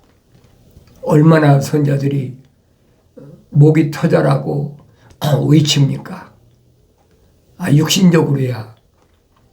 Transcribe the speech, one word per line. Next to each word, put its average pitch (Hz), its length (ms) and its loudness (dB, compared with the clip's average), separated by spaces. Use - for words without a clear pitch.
얼마나 156 580 4
선자들이 139 760 -4
목이 151 400 2
터져라고 151 880 -4
<clears throat> 139 280 -2
외칩니까? 143 840 0
아, 156 140 -4
육신적으로야 143 1040 0